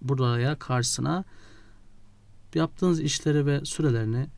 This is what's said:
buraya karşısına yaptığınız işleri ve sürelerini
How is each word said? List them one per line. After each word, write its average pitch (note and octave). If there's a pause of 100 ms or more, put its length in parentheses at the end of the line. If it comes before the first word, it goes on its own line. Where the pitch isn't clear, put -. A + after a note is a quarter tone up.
buraya B2+
karşısına C3 (1300)
yaptığınız E3
işleri D3
ve C#3+
sürelerini A#2+ (100)